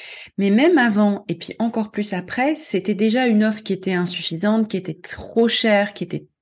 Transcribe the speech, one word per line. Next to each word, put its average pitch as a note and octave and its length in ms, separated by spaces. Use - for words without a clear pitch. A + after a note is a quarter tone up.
Mais G3 100
même C#4+ 300
avant, G#3 500
et E3+ 60
puis - 240
encore A3+ 320
plus G#3 240
après, B3 400
c'était G#3+ 400
déjà A3 320
une G#3+ 180
offre G#3+ 180
qui G3 120
était F#3 180
insuffisante, F#3 760
qui G3 100
était E3+ 160
trop - 540
chère, G#3 440
qui - 120
était D#3 220